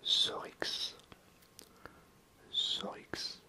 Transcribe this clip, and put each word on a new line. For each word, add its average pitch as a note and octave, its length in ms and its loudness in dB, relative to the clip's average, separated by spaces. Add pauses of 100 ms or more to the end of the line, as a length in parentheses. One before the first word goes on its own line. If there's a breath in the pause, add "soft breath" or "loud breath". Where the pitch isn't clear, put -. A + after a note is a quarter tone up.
Sorix. - 920 2 (1600 loud breath)
Sorix. - 840 -2 (100)